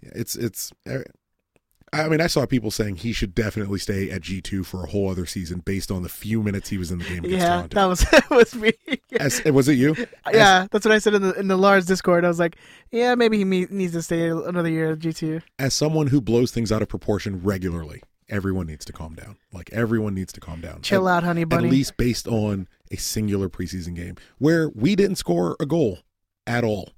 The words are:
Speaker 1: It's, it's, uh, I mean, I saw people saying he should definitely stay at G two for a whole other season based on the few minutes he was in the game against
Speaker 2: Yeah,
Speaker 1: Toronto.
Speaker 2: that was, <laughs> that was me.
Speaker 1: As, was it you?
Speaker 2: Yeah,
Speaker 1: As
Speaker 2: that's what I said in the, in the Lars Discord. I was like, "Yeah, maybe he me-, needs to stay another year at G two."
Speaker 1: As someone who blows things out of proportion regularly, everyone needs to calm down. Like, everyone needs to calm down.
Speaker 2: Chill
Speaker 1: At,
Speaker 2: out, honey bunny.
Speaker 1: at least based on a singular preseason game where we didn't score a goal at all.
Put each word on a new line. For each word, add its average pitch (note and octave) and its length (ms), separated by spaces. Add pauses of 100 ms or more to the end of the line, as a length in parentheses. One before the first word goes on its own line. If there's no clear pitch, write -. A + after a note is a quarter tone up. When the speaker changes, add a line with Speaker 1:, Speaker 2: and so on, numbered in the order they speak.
Speaker 1:
It's, - 340
it's, - 360 (180)
uh, C3 100 (920)
I D#3 160
mean, D#3 120
I E3+ 60
saw C#3+ 180
people A2+ 240
saying G#2 280
he A2+ 160
should G2 200
definitely G2+ 460
stay G2 320
at F#2 100
G F#2 200
two F#2+ 240
for F#2 180
a E2+ 40
whole G2 220
other F2+ 160
season F2+ 340
based G2 300
on F#2 140
the F2 60
few G#2+ 340
minutes G2 260
he G2+ 80
was F2 140
in F2 80
the E2+ 60
game F2+ 200
against F3+ 200
Speaker 2:
Yeah, F3 220
Speaker 1:
Toronto. - 80
Speaker 2:
that G3+ 100
was, F3+ 140
<laughs> - 120
that D4 180
was A#3+ 260
me. A3 180 (460)
Speaker 1:
As, C#3+ 260
was C3+ 240
it D#3 60
you? C#3 200 (360)
Speaker 2:
Yeah, G3 320
Speaker 1:
As G3 60
Speaker 2:
that's G#3+ 160
what G#3+ 60
I G#3+ 80
said G#3 140
in G3+ 80
the, F#3+ 120
in G3 140
the F#3+ 100
Lars G3 280
Discord. F3 400
I - 20
was E3+ 120
like, E3+ 180 (340)
"Yeah, A#3+ 240
maybe A3+ 220
he G3+ 80
me-, F#3 240
needs F#3+ 240
to E3+ 80
stay E3+ 280
another E3 400
year D#3+ 220
at D#3+ 80
G E3 140
two." D#3+ 280 (160)
Speaker 1:
As C3+ 160
someone D#3 340
who C3+ 140
blows A#2 300
things A2+ 220
out G#2+ 80
of G#2 80
proportion G2 520
regularly, F2 640 (260)
everyone F#2 380
needs D#2 180
to - 80
calm D#2+ 220
down. E2 220 (160)
Like, F2 180
everyone G#2+ 420
needs F#2+ 200
to - 80
calm E2 200
down. - 200
Speaker 2:
Chill F#3+ 260
Speaker 1:
At, F3+ 100
Speaker 2:
out, E3+ 60
honey E3+ 220
bunny. E3 220
Speaker 1:
at A#2+ 40
least C3 260
based A#2+ 300
on G#2 400 (240)
a F#2+ 60
singular G2+ 520
preseason F2 460
game F2+ 220 (220)
where D#3+ 360
we C#3 200
didn't F#3+ 200
score F3 440
a D#3+ 60
goal C3+ 340 (460)
at A#2 200
all. G#2+ 320